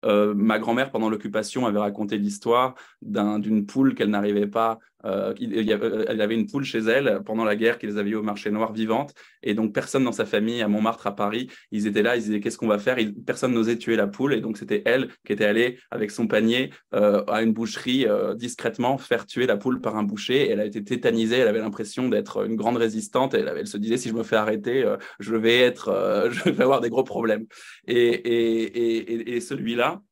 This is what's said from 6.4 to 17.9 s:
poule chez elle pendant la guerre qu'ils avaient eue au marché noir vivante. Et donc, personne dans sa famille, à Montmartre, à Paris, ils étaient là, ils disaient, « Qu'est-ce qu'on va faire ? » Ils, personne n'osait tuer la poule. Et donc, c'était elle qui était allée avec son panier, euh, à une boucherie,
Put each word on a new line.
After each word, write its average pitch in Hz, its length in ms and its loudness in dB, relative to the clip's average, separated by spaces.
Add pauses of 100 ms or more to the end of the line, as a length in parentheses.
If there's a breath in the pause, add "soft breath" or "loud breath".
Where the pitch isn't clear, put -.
poule 139 180 -4
chez 120 160 -2
elle 113 440 2
pendant 110 200 -2
la 107 100 2
guerre 113 240 2
qu'ils 104 200 -6
avaient 101 120 -2
eue 110 60 -2
au 107 60 -4
marché 104 280 -4
noir 107 220 -2
vivante. 113 420 -2 (280 loud breath)
Et 107 120 0
donc, 110 180 -2
personne 135 300 -2
dans 123 100 0
sa 104 140 -2
famille, 110 340 0
à 107 60 0
Montmartre, 107 400 0
à 98 80 -4
Paris, 107 340 -4 (220 loud breath)
ils 104 160 -2
étaient 104 160 2
là, 120 140 2
ils 117 60 -2
disaient, « 104 180 -2
Qu'est-ce 110 180 -6
qu'on - 80 -4
va 104 140 2
faire ? » 127 200 0
Ils, 107 140 -2
personne 127 380 -2
n'osait 113 260 2
tuer 113 160 -2
la 104 140 2
poule. 131 260 -2
Et 107 60 -2
donc, 107 180 -6
c'était 104 280 -2
elle 123 220 2 (160 loud breath)
qui - 80 -4
était 104 120 0
allée 117 340 2 (140 loud breath)
avec 107 180 -4
son 117 160 -2
panier, 113 440 2 (240 loud breath)
euh, 101 320 4
à 110 160 0
une 113 100 2
boucherie, 117 540 -2